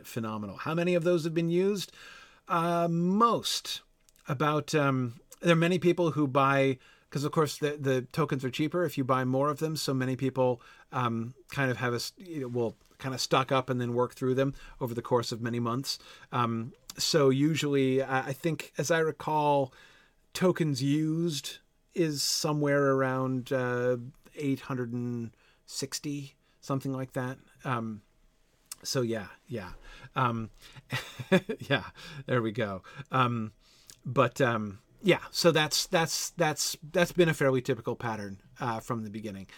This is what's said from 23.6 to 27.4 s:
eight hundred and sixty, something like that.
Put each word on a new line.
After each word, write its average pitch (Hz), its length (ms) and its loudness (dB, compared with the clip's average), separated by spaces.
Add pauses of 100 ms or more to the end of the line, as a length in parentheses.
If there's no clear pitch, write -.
eight 139 240 -2
hundred 123 340 -6
and 120 380 -4 (340)
sixty, 143 720 -8 (260)
something 135 320 -4
like 131 200 -6
that. 131 260 -4 (260)